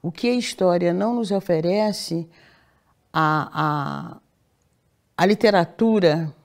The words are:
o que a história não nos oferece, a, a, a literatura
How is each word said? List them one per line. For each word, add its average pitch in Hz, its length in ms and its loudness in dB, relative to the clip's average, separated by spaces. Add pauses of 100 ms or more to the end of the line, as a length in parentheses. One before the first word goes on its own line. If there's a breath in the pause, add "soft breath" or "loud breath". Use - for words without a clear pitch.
o 175 80 -6
que - 180 -4
a 247 60 2
história 175 580 0
não 208 220 -2
nos 226 160 -4
oferece, 180 960 -2 (840 soft breath)
a, 156 400 0
a, 151 680 -4 (960)
a 165 80 2
literatura 185 1080 2 (100)